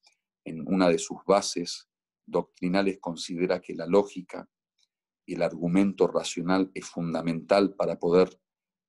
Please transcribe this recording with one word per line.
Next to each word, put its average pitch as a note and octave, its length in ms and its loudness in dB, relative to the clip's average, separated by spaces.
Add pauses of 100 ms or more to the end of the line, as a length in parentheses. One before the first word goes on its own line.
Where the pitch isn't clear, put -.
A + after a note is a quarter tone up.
(440)
en E2 240 -10
una F#2 220 2
de E2 80 4
sus - 280 -6
bases F#2+ 640 -2 (380)
doctrinales, F#2 760 -2
considera F2 600 -4
que E2 140 -12
la D#2+ 100 -8
lógica F2+ 640 0 (760)
y F2+ 100 -8
el E2+ 80 0
argumento F2 640 2
racional F2+ 680 0
es F2 140 -12
fundamental E2+ 880 0
para E2+ 240 -2
poder F2 400 4 (500)